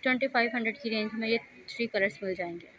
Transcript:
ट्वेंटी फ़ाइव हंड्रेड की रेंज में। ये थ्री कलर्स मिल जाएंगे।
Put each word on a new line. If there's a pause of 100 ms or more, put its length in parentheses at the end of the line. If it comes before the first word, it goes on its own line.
ट्वेंटी
फ़ाइव
हंड्रेड
की
रेंज
में।
ये (300)
थ्री
कलर्स
मिल
जाएंगे। (100)